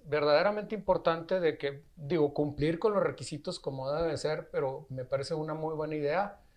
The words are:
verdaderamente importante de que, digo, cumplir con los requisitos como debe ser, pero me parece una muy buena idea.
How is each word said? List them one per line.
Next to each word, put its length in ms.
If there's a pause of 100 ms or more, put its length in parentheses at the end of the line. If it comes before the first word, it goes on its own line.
verdaderamente 680
importante 640
de 160
que, 260 (140)
digo, 380
cumplir 440
con 140
los 100
requisitos 560
como 320
debe 280
ser, 340
pero 380
me 160
parece 260
una 220
muy 200
buena 200
idea. 440 (180)